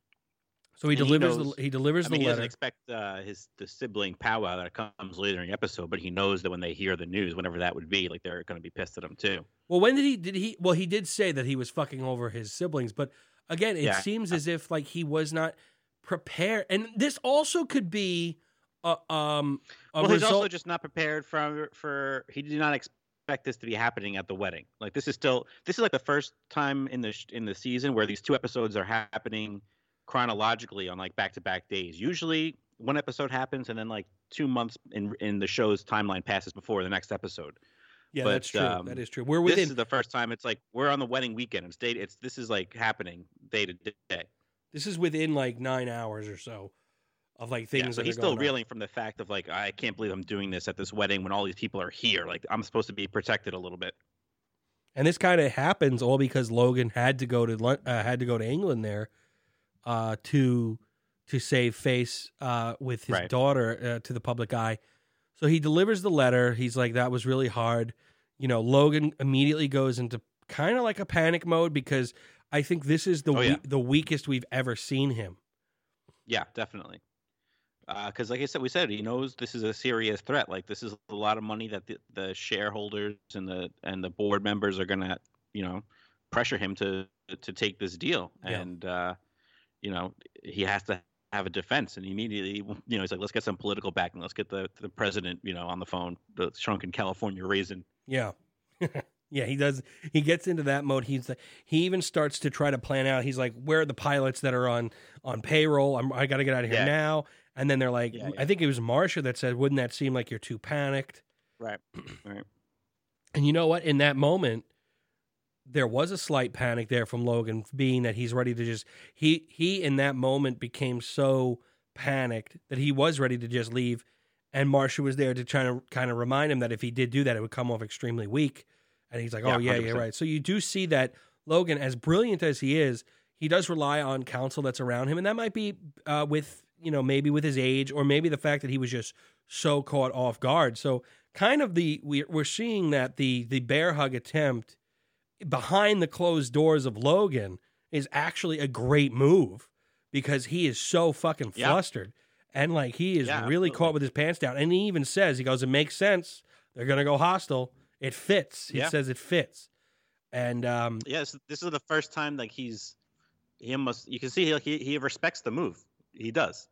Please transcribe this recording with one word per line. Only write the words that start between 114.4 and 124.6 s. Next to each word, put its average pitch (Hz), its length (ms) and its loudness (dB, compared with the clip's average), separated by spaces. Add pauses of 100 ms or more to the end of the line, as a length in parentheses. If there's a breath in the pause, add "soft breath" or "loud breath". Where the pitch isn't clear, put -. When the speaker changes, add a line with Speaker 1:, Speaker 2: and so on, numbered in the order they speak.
Speaker 1:
there 131 200 2
was 135 240 0
a 190 80 -6
slight 131 340 0
panic 120 360 -2
there 120 160 2
from 120 200 -2
Logan, 113 400 0 (100)
being 131 300 4
that 110 100 0
he's 117 180 -4
ready 123 220 0
to 117 100 -2
just, 113 220 -4 (280 loud breath)
he, 156 360 4
he 185 320 0
in 143 140 2
that 135 200 2
moment 131 420 2
became 123 420 -4
so 131 600 2 (340 soft breath)
panicked 127 640 -2 (120)
that 131 100 -4
he 143 140 2
was 143 280 2
ready 127 160 2
to 120 120 -8
just 117 240 -2
leave. 120 320 0 (480)
And 139 180 2